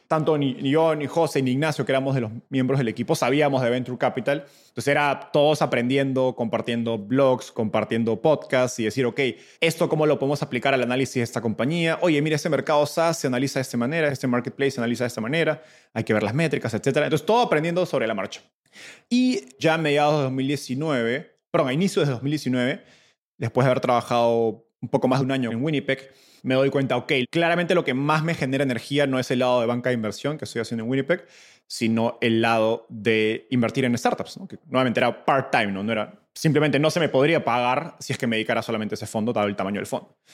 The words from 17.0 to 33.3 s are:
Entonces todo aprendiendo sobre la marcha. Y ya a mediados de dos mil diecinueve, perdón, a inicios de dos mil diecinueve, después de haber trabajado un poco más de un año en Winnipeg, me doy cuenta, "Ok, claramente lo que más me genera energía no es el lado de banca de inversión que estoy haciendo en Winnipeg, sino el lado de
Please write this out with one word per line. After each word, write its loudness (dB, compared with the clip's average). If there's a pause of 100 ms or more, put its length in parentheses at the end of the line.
Entonces -2
todo 4
aprendiendo 0
sobre -2
la -2
marcha. -8 (680)
Y 0
ya 2
a 0
mediados 2
de 2
dos -2
mil -2
diecinueve, -4 (120)
perdón, 2
a -2
inicios 2
de 0
dos -6
mil -4
diecinueve, -2 (540)
después 0
de 4
haber 2
trabajado 2 (140)
un -10
poco 0
más 2
de 0
un -2
año -2
en -4
Winnipeg, -4 (300)
me 0
doy 4
cuenta, 0
"Ok, -2 (180)
claramente 2
lo 4
que -2
más 2
me -2
genera -2
energía 0
no 0
es -4
el 2
lado 2
de 0
banca -2
de 0
inversión -4
que -8
estoy -6
haciendo -6
en -6
Winnipeg, -2 (400)
sino 0
el 2
lado 2
de 0